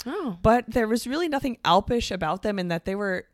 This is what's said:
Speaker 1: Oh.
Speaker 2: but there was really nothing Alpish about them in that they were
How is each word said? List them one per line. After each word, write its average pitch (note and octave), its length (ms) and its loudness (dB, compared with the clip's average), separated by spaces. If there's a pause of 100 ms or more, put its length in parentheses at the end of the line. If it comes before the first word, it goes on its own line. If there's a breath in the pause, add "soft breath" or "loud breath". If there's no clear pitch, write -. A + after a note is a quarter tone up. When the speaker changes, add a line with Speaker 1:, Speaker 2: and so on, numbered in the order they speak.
Speaker 1:
Oh. C4+ 360 -6
Speaker 2:
but A#3+ 240 6
there A3+ 220 0
was A3+ 180 0
really D4+ 220 -2
nothing C4+ 380 -2
Alpish G#3 440 2
about F3+ 320 -4
them G#3 160 -2
in F3+ 120 -2
that E3 160 -4
they F#3+ 100 -4
were G3 380 -4